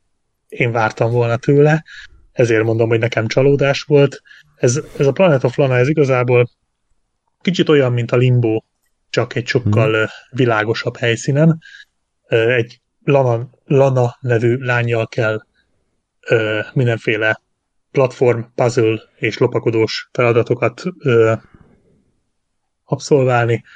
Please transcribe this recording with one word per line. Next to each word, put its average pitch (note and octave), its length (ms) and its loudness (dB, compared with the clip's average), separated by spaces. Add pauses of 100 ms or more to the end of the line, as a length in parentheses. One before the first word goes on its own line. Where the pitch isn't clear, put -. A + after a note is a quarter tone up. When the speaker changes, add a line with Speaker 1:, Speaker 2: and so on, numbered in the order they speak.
(480)
Speaker 1:
én A#2+ 240 -4
vártam A2+ 380 -2
volna A#2 260 -2
tőle, D3+ 480 2 (480)
ezért A2+ 320 2
mondom, A2+ 240 0
hogy A#2 100 0
nekem A2+ 280 -2
csalódás C#3 560 0
volt. C#3+ 400 2 (340)
Ez, B2+ 240 0 (180)
ez C#3+ 80 0
a C3+ 60 2
Planet D#3 320 2
of B2+ 120 -4
Lana, C3 200 0
ez B2+ 120 2
igazából B2+ 600 2 (920)
kicsit F3+ 280 -2
olyan, C#3 240 2
mint A#2+ 200 -4
a B2+ 40 2
Limbo, A#2+ 460 0 (480)
csak - 240 -4
egy A#2 120 -6
sokkal, A2 420 0
Speaker 2:
Mhm. A2 100 0
Speaker 1:
ö, A2 60 0 (260)
világosabb A2+ 640 -2
helyszínen. C#3+ 640 0 (680)
Ö, A2+ 240 2
egy A#2+ 280 -4 (240)
Lana, B2+ 460 0 (140)
Lana C3 560 0
nevű A#2+ 360 0
lánnyal A#2+ 520 -2
kell, A2 320 -4 (800)
ö, A2 400 -2 (120)
mindenféle A2 680 -2 (500)
platform, B2+ 500 0 (140)
puzzle A2+ 460 0 (160)
és A2 220 -6
lopakodós A#2 720 -2
feladatokat, A#2 720 -2 (160)
ö, A2+ 340 2 (1500)
abszolválni. B2 800 0 (120)